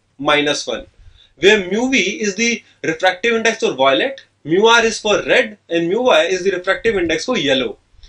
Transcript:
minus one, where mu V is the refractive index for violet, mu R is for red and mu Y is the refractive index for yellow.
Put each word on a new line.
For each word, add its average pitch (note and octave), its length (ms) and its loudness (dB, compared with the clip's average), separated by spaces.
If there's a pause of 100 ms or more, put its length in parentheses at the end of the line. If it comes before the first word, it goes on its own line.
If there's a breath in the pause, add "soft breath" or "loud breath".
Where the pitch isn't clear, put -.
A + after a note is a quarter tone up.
(180)
minus D3 480 0
one, A2 200 -8 (500 soft breath)
where F#3+ 340 2
mu B3 200 -2
V C4 80 0 (220)
is G3+ 140 -4
the A3+ 280 -2 (200 soft breath)
refractive F3+ 520 -2
index A3+ 260 -2
for G#3 120 0
violet, C3+ 500 0 (220)
mu F3+ 220 2
R A#3 180 6
is A3+ 160 -2
for G3+ 220 0
red G#3+ 340 0 (140)
and E3+ 180 -2
mu A3 140 -2
Y F3 220 4
is F3+ 200 -4
the G3 60 0
refractive F#3 460 -2
index E3+ 280 -2
for B3 140 -2
yellow. C3 400 -2 (300 soft breath)